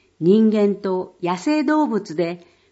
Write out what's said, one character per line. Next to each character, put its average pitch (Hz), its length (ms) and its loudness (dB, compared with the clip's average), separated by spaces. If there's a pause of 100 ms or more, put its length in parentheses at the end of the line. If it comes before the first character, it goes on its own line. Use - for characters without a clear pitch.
(200)
人 214 320 4
間 202 240 2
と 185 460 -8
野 175 160 -4
生 302 260 -2
動 302 220 0
物 202 300 -4
で 175 320 -6 (240)